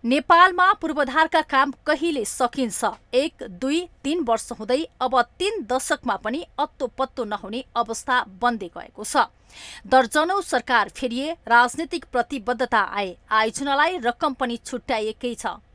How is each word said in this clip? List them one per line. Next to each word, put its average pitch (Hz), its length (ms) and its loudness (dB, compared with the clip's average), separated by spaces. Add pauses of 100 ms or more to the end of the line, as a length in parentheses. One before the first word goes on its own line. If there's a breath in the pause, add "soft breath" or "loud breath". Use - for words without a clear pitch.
नेपालमा 349 680 6
पूर्वाधारका 311 680 0
काम 277 320 0 (140)
कहिले 302 380 0
सकिन्छ? 240 600 -2 (300)
एक, 285 180 2 (100)
दुई, 262 460 -4 (160)
तीन 311 200 -2
वर्ष 226 280 -2
हुँदै 247 360 -2 (120)
अब 254 220 2
तीन 381 500 -4
दशकमा 254 440 -2
पनि 240 300 -6 (120)
अत्तो - 280 -4
पत्तो 262 380 -6
नहुने 208 400 -8 (120)
अवस्था 233 480 -2 (160)
बन्दै 226 380 -2
गएको - 260 -14
छ। - 120 -2 (720 loud breath)
दर्जनौ 302 540 4
सरकार 240 480 0
फेरिए, 269 480 -4 (120)
राजनीतिक 254 640 2
प्रतिबद्धता 240 680 0
आए, 190 360 -4 (140)
आयोजनालाई 277 680 0
रकम 247 340 -2
पनि 240 240 -4
छुट्याइएकै 226 760 -6
छ - 120 -10 (280)